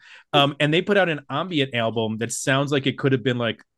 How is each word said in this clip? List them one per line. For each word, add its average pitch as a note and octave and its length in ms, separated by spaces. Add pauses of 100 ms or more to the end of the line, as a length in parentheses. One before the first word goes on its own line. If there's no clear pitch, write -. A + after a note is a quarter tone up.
(340)
Um, C#3+ 260
and D3+ 140
they F3 80
put G3+ 160
out F#3 120
an D3 200
ambient C#3+ 460
album A2+ 440
that A#2 120
sounds C#3 400
like C#3+ 160
it C3 100
could C#3 140
have C3+ 120
been, B2 140
like, A2+ 240 (160)